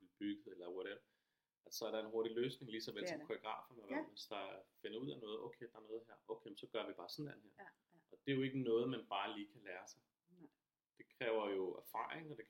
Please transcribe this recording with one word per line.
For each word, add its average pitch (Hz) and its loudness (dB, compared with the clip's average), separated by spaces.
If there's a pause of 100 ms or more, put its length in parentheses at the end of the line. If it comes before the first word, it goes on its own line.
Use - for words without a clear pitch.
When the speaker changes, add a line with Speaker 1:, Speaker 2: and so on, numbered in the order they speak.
Speaker 1:
blive - -20
bygget, 104 0
eller 87 -8
whatever, 95 -2 (640)
at - -16
så - -2
er 107 0
der 110 4
en 107 -6
hurtig 113 4
løsning, 123 0
lige 110 -2
så 117 -4
vel 104 -2
Speaker 2:
Det 180 0
er 165 0
Speaker 1:
som 147 -2
Speaker 2:
der. 151 -10
Speaker 1:
koreografen, 110 -2 (140)
Speaker 2:
Ja. 294 0
Speaker 1:
hvis - -10
der 98 -4 (180)
finder 104 -2
ud 139 -2
af 139 -4
noget, 107 -2
okay, - -6
der 113 -16
er 110 -14
noget 110 -4
her, 104 -16 (120)
okay, 110 -4
men 101 -10
så - -10
gør 104 0
vi 101 -2
bare 87 -8
sådan 147 -4
her. - -10 (200)
Speaker 2:
Ja, 202 -12
ja. 185 -12 (420)
Speaker 1:
Og - -14
det 139 4
er 135 6
jo 131 6
ikke 135 2
noget, 120 8
man 117 -2
bare 104 2
lige 104 -6
kan 117 -20
lære 95 -6
sig. - -16 (280)
Speaker 2:
Nej. 175 -18 (500)
Speaker 1:
Det 113 -16
kræver 113 6
jo 95 4
erfaring, 151 -4
og 147 -8
det 110 -8